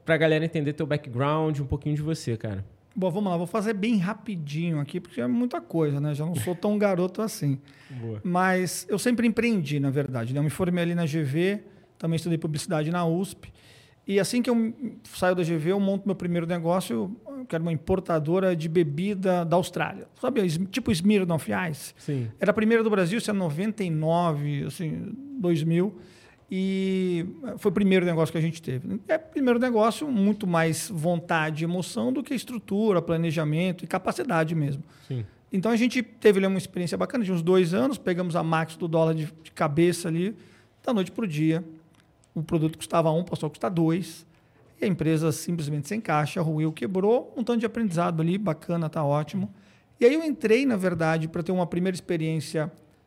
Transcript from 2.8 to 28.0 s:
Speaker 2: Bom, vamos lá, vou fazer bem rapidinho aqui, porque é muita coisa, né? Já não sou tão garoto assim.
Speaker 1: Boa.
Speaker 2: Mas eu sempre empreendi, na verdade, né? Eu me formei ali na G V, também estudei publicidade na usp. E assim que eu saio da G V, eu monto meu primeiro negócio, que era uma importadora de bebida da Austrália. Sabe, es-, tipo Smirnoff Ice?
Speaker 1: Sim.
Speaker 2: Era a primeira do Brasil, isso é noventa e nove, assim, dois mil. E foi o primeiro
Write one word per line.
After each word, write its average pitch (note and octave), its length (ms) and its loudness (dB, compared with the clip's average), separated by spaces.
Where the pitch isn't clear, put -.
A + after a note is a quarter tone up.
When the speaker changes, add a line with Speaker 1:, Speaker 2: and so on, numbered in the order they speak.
Speaker 2:
Bom, F#3 120 0
vamos G3 180 -2
lá, F3 80 0
vou F3 80 -2
fazer G#3+ 280 -2
bem G#3+ 240 0
rapidinho E3+ 840 -2
aqui, C#3+ 200 -4
porque - 220 -8
é A#3+ 60 0
muita B3 340 0
coisa, D3 400 0
né? D3 140 -2
Já D3+ 100 -4
não F3 80 -2
sou F3 220 -2
tão G#3 240 0
garoto F#3+ 420 0
assim. C#3+ 380 -2
Speaker 1:
Boa. A2+ 320 -8
Speaker 2:
Mas F#3 680 0
eu G3+ 80 0
sempre A#3+ 300 2
empreendi, G3+ 520 0
na C#3 120 2
verdade, C3 420 -2
né? C#3+ 60 0
Eu C#3+ 40 2
me D3+ 60 2
formei F3 340 0
ali E3+ 120 0
na E3+ 100 0
G D#3+ 160 0
V, E3+ 420 0
também E3 200 -2
estudei E3 240 0
publicidade D3+ 500 -2
na F3 160 0
usp. F3 480 -2
E G3 120 2
assim B3 220 2
que B3+ 80 0
eu A3+ 240 2
saio F#3 320 0
da F3+ 80 0
G E3 140 0
V, D#3+ 160 0
eu G3+ 60 0
monto G3 280 0
meu F#3+ 80 2
primeiro E3+ 320 -2
negócio, F#3 680 -2
que - 60 -12
era E3 80 0
uma E3+ 100 0
importadora F3+ 840 0
de D#3+ 120 -2
bebida F3+ 800 0
da E3 120 4
Austrália. F3 500 -4
Sabe, - 240 0
es-, E3 160 0
tipo A#3+ 200 0
Smirnoff F#3 600 2
Ice? - 300 -10
Speaker 1:
Sim. B2+ 400 -4
Speaker 2:
Era F#3+ 100 2
a - 40 6
primeira A3 300 4
do A3 60 2
Brasil, G3 300 2
isso - 100 -4
é G#3+ 40 0
noventa F#3+ 500 -2
e F3 80 -2
nove, D#3 720 0
assim, D#3 500 -6
dois E3+ 220 2
mil. E3+ 380 0
E F#3+ 760 0
foi G#3 140 0
o - 20 2
primeiro F#3+ 320 4